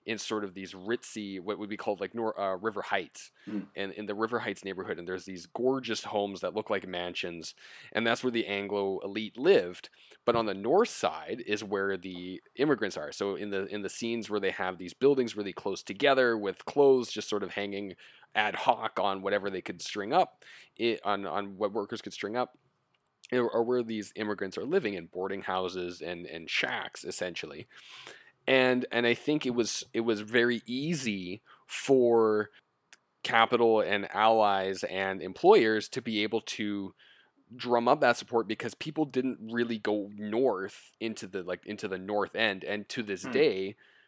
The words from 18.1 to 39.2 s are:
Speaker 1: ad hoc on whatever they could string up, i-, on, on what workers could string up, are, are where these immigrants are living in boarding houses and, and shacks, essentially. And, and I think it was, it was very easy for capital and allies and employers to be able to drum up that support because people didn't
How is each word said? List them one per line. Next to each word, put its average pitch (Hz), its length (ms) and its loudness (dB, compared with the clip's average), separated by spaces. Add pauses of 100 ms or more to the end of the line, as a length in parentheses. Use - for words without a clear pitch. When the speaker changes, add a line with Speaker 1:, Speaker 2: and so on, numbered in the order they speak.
Speaker 1:
ad 107 200 2
hoc 110 460 0
on 98 220 0
whatever 98 280 0
they 95 120 -6
could 90 200 -8
string 104 300 -4
up, 175 320 2 (360)
i-, 113 240 2
on, 98 220 0
on 98 300 -6
what 101 160 -2
workers 107 300 -6
could 98 100 -10
string 107 240 -6
up, 123 200 -4 (760)
are, 120 200 2
are 117 100 2
where 123 200 2
these 110 340 -6
immigrants 101 420 -4
are 95 60 -6
living 139 300 0
in 85 120 -8
boarding 95 360 -6
houses 90 580 -4
and, 87 260 -8
and 80 240 -12
shacks, - 540 -4
essentially. - 640 -8 (800)
And, 127 440 4
and 120 160 2
I 120 80 6
think 151 320 0
it 123 80 0
was, 117 380 0
it 113 80 0
was 113 220 0
very 117 440 2
easy 120 760 -4 (240)
for 113 840 4 (720)
capital 113 580 6
and 98 320 0
allies 101 680 4
and 95 400 -2
employers 110 680 6
to 131 120 -6
be 107 200 0
able 107 180 0
to 101 540 -6 (600)
drum 120 320 2
up 139 140 6
that 120 160 6
support 113 320 0
because 110 260 -4
people 156 300 -2
didn't 127 340 -2 (140)